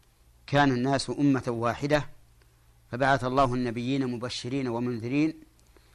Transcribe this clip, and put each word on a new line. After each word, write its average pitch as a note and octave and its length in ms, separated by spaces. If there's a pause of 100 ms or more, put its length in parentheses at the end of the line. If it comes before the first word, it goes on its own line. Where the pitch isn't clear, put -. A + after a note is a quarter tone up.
(460)
"كان C#3 260
الناس B2+ 380
أمة C#3 380
واحدة A#2+ 600 (840)
فبعث C3 320
الله B2+ 300
النبيين B2 520
مبشرين B2 640
ومنذرين B2 720 (540)